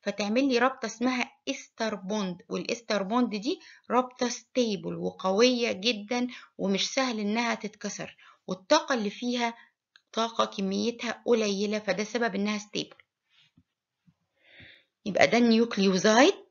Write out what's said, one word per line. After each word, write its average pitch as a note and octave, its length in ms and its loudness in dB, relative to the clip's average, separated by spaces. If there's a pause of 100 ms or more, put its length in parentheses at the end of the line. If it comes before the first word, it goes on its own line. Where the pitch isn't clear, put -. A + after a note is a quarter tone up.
فتعمل G#3+ 480 0
لي B3 100 2
رابطة B3+ 280 0
اسمها B3 460 -4 (160)
إستر A3+ 460 -6
بوند، F#3+ 540 -6
والإستر - 540 -4
بوند G#3+ 340 0
دي C4 240 -4 (300)
رابطة B3+ 380 0
ستيبل G3+ 680 -4
وقوية G#3 800 2
جدًا A3 560 -2 (300)
ومش F#3+ 360 -2
سهل B3+ 260 -2
إنها A3 340 -2
تتكسر، - 640 -10 (300)
والطاقة D4 480 0
اللي G#3 160 -2
فيها A#3+ 440 -4 (580)
طاقة A3+ 320 -2
كميتها G#3 840 -4
قليلة، G#3 520 0
فده G3+ 260 -2
سبب A3+ 300 -4
إنها G#3 240 -2
ستيبل. - 380 -10 (2000)
يبقى F3 200 4
ده G#3+ 120 4
النيوكليوزايد A3+ 960 6 (160)